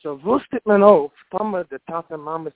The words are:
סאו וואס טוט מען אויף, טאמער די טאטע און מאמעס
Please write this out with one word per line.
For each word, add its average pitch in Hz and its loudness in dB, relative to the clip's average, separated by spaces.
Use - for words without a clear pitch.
סאו 147 -10
וואס 233 -2
טוט 247 -6
מען 202 4
אויף, 190 6
טאמער 190 -6
די 135 -14
טאטע 165 -12
און 151 -14
מאמעס 156 -10